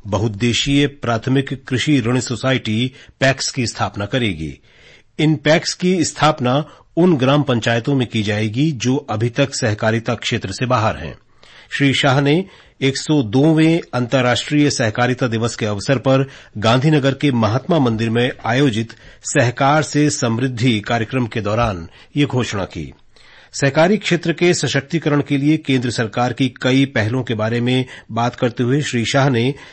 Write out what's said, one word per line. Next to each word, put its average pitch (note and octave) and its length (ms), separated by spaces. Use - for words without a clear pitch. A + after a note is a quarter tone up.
बहुउद्देशीय A2+ 800
प्राथमिक C3 800
कृषि C3 320
ऋण A#2+ 200
सोसाइटी A#2+ 720
पैक्स C3 300
की B2 160
स्थापना G2+ 400
करेगी। E2+ 540
इन D#3 180
पैक्स D#3 380
की F3+ 300
स्थापना D3+ 600
उन E3+ 200
ग्राम C3+ 260
पंचायतों A#2 520
में B2 140
की A2+ 140
जाएगी G#2+ 500
जो B2+ 240
अभी A#2 320
तक C3+ 260
सहकारिता A2+ 600
क्षेत्र G#2+ 380
से B2 140
बाहर A2 300
हैं। D#2 200
श्री C#3 240
शाह C#3 260
ने D3 240
एक C3+ 160
सौ D3+ 260
दोवें D#3 580
अंतर्राष्ट्रीय B2+ 760
सहकारिता B2 560
दिवस A2+ 300
के A2+ 100
अवसर G#2 320
पर C3+ 300
गांधीनगर C3 560
के C#3 180
महात्मा A#2+ 460
मंदिर A2+ 320
में A#2+ 200
आयोजित A2+ 500
सहकार C#3 580
से D3 280
समृद्धि A#2+ 680
कार्यक्रम A#2+ 460
के A2 140
दौरान G2+ 480
ये C#3+ 80
घोषणा B2+ 400
की। C#2+ 280
सहकारी D#3 440
क्षेत्र E3+ 360
के F3 220
सशक्तिकरण C#3+ 680
के C#3+ 160
लिए D3 200
केंद्र B2+ 340
सरकार A#2 420
की C3 160
कई C3+ 220
पहलों B2 380
के A#2+ 120
बारे A2+ 260
में B2+ 240
बात A#2+ 220
करते B2 280
हुए C3 200
श्री A#2 220
शाह C3+ 240
ने B2+ 260